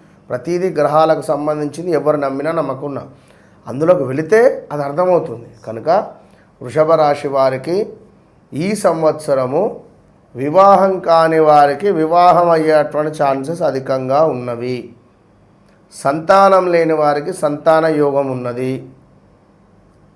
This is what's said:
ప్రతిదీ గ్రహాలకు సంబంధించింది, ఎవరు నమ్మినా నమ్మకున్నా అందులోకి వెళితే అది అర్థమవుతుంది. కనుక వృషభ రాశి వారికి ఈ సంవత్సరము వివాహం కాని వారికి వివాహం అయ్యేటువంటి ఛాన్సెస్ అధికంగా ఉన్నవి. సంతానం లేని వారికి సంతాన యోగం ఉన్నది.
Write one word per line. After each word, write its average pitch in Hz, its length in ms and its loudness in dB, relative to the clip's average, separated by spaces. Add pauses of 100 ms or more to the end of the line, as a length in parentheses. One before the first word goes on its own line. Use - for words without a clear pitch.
(280)
ప్రతిదీ 175 420 -4
గ్రహాలకు 156 520 2
సంబంధించింది, 151 680 -4
ఎవరు 151 240 0
నమ్మినా 143 360 -4
నమ్మకున్నా 139 560 -8 (580)
అందులోకి 147 360 0
వెళితే 156 680 0
అది 147 120 -6
అర్థమవుతుంది. 147 640 -2 (200)
కనుక 113 220 -10 (760)
వృషభ 151 300 0
రాశి 147 360 0
వారికి 135 640 -2 (600)
ఈ 175 220 -4
సంవత్సరము 156 1040 -2 (560)
వివాహం 185 640 4
కాని 165 380 2
వారికి 147 520 4
వివాహం 170 600 4
అయ్యేటువంటి 156 720 0
ఛాన్సెస్ 139 400 -2
అధికంగా 135 640 -2
ఉన్నవి. 123 680 -6 (1000)
సంతానం 180 800 2
లేని 165 200 2
వారికి 151 400 0
సంతాన 160 540 0
యోగం 143 440 0
ఉన్నది. 127 580 -6 (1300)